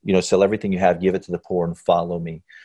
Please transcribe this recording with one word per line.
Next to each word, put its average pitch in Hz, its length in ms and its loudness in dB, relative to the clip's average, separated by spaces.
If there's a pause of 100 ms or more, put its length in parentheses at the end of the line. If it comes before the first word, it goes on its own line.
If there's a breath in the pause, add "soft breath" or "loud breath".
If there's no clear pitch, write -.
you 98 120 -2
know, 92 80 4
"Sell 95 220 2
everything 104 280 0
you 92 80 -2
have, 90 220 2
give 92 140 0
it 95 80 -6
to - 80 -12
the 87 80 -6
poor, 87 280 -4
and 85 100 -8
follow 87 420 -2
me." 82 220 -12 (240 loud breath)